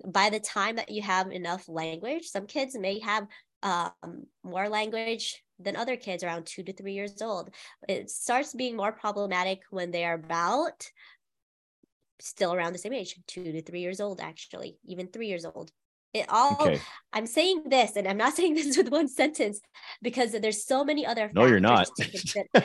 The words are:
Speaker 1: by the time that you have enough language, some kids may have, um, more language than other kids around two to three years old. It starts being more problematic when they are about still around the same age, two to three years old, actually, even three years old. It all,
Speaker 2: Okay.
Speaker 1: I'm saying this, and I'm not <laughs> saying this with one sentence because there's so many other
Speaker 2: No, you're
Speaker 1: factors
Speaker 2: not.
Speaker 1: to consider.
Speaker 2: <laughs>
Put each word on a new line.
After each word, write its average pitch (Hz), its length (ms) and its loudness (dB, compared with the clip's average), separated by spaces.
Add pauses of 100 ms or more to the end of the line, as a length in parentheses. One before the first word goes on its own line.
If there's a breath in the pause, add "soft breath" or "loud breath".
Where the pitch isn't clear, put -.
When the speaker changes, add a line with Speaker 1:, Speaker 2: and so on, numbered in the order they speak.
Speaker 1:
by 196 240 4
the 214 100 -4
time 214 360 -2
that - 140 -6
you 208 120 -6
have 190 300 0
enough 180 360 -6
language, 170 580 -6
some 202 200 -8
kids 269 320 -4
may 196 220 -2
have, 214 260 -2 (380 soft breath)
um, 175 600 -4 (180)
more 185 240 -2
language 226 720 -4 (160)
than 196 180 -6
other 240 200 -2
kids 196 280 -8
around 165 220 -4
two - 160 -12
to 190 100 -10
three 196 220 -10
years 202 260 -8
old. 196 300 -6 (380 soft breath)
It 185 220 -4
starts 269 440 -2
being 247 220 -4
more 208 160 0
problematic 190 800 -2
when 180 200 -6
they 170 140 -2
are 170 100 0
about 170 760 -2 (1300 soft breath)
still 180 340 -2
around 170 180 -2
the 180 60 -10
same 214 140 -8
age, 196 240 -8 (100)
two 180 160 -12 (100)
to 160 100 -6
three 175 180 -10
years 185 200 -6
old, 196 200 -4
actually, - 640 -12
even 185 240 -10
three 226 180 -10
years 175 180 -6
old. 165 280 -14 (420)
It 220 140 -2
all, 277 400 4
Speaker 2:
Okay. - 120 2 (340 loud breath)
Speaker 1:
I'm 220 120 -2
saying 330 400 2
this, 247 300 4
and 196 100 0
I'm 196 120 0
not 254 140 4
<laughs> - 40 -4
saying 330 180 4
this 285 220 2
with 311 140 4
one 285 180 4
sentence 262 520 0 (420 loud breath)
because 233 300 0
there's 214 320 -2
so 269 200 2
many 294 220 0
other 220 280 -2
Speaker 2:
No, 117 120 8
you're 107 140 10
Speaker 1:
factors 104 280 8
Speaker 2:
not. - 80 -12
Speaker 1:
to - 140 -4
consider. - 440 -4
Speaker 2:
<laughs> - 0 - (100)